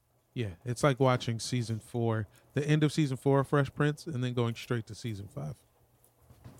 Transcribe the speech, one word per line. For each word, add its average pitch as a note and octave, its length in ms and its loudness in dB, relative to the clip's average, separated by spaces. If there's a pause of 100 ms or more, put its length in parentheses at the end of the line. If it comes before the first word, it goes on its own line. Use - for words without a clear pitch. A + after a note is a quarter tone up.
(320)
Yeah, A2+ 180 -6 (140)
it's B2 200 -2
like C#3 160 4
watching B2 400 2
season A2+ 400 -4
four, A2+ 480 -2 (260)
the C#3+ 100 0
end D3+ 200 4
of D3 80 2
season C3+ 240 0
four C#3 240 4
of C3 80 0
Fresh C#3+ 260 2
Prince, D3 320 0
and B2+ 160 -4
then B2 100 -2
going A#2+ 220 0
straight A#2+ 320 -4
to G#2+ 80 -14
season G2+ 320 -8
five. C#3 300 -10 (1040)